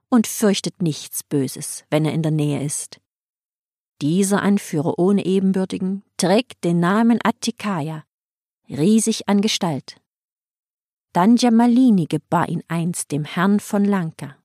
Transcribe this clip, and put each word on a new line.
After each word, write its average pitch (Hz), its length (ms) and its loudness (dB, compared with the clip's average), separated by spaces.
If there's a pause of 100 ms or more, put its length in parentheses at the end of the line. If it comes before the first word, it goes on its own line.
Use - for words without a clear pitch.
und 240 180 2
fürchtet - 540 -2
nichts - 420 -4
Böses, - 680 -6
wenn 156 160 0
er 147 60 -2
in 160 100 -2
der 151 100 0
Nähe 147 320 -2
ist. - 360 -10 (1000)
Dieser 190 420 0
Anführer 170 560 -2
ohne 190 280 2
Ebenbürtigen 190 760 -2 (140)
trägt 196 480 0
den 170 160 2
Namen 220 420 2
Attikaya, 185 840 -6 (640)
riesig 208 600 2
an 220 120 2
Gestalt. 175 600 -4 (1120)
Dandya 233 380 4
Malini 233 560 4
gebar 160 420 -2
ihn 165 180 -6
einst 170 460 -4
dem 143 120 -2
Herrn 196 360 0
von 202 240 -2
Lanka, 175 600 -4